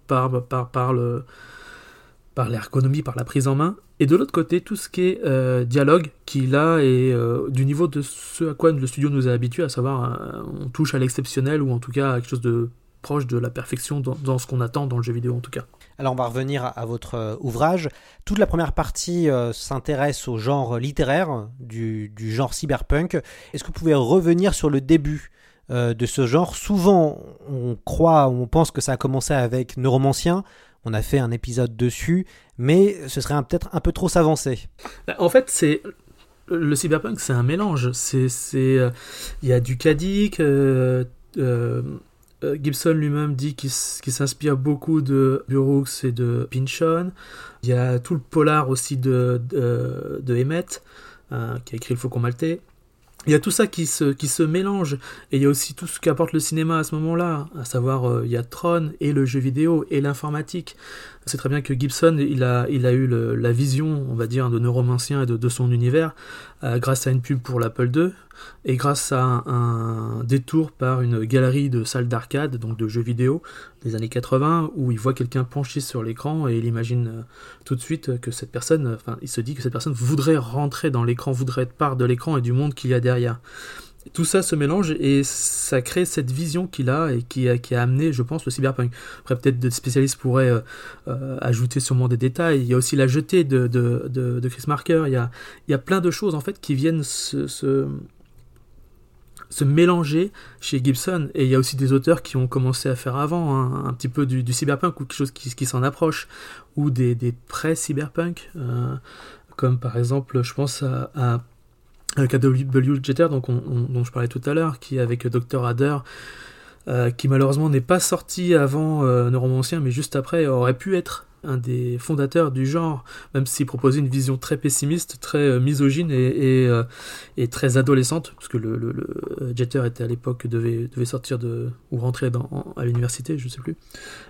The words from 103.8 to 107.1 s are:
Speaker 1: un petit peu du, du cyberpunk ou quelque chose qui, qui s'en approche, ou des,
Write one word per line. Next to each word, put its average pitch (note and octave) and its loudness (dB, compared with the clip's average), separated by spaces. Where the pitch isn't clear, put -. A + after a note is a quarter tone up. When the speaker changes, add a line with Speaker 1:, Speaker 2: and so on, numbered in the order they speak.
Speaker 1:
un C3 -4
petit B2 -6
peu C#3+ -2
du, B2+ -2
du A#2+ -2
cyberpunk C#3+ -2
ou C3+ -8
quelque - -14
chose C3+ -2
qui, - -12
qui C3 -4
s'en B2 -2
approche, D3+ -2
ou D3 0
des, B2 2